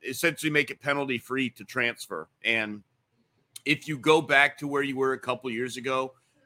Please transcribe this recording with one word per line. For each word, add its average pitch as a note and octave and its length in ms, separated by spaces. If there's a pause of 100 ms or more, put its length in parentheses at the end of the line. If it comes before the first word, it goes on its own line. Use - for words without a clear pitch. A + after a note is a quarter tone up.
essentially D3+ 500
make D3 200
it - 100
penalty C#3 380
free B2+ 320
to - 120
transfer. G#2+ 640 (160)
And G#2+ 380 (840)
if D3+ 220
you D3+ 120
go D#3 200
back C#3+ 380
to D3+ 100
where C#3 140
you C#3 160
were C3 160
a B2+ 60
couple B2+ 320
years A#2+ 260
ago, C3 360 (320)